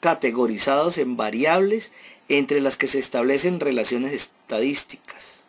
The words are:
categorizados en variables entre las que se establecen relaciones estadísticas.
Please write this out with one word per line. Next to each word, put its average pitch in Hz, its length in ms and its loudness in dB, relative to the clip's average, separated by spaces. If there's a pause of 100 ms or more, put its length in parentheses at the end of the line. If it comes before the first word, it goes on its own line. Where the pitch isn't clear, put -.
categorizados 139 960 2
en 123 180 -2
variables 160 720 0 (360)
entre 143 340 2
las 135 160 0
que - 80 -2
se 135 140 0
establecen 139 600 0
relaciones 127 540 -2
estadísticas. - 1400 -6